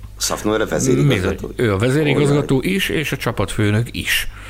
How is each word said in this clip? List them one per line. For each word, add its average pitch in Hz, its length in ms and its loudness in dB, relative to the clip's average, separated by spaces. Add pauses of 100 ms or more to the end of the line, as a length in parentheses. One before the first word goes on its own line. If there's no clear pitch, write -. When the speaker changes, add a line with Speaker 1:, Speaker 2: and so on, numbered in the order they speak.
(180)
Speaker 1:
Szafnauer 107 440 0
a 107 60 0
vezérigazgató? 127 800 2
Speaker 2:
Bizony. - 200 -2
Ő 101 60 2
a 92 40 2
vezérigazgató 143 840 2
Speaker 1:
Olyan. 185 160 0
Speaker 2:
is, 190 140 -2
és - 220 -2
a 135 60 -2
csapatfőnök 107 760 0
is. - 360 -2 (220)